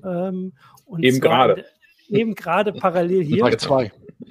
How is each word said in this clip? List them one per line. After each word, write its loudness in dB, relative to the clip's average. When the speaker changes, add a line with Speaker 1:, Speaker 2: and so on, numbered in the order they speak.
Speaker 1:
ähm, -6
und -6
Speaker 2:
Eben 4
Speaker 1:
zwar 4
Speaker 2:
gerade. 2
Speaker 1:
in -16
der, 0
eben -2
gerade -2
parallel 0
hier. 0
Speaker 3:
Gleich 2
zwei. 0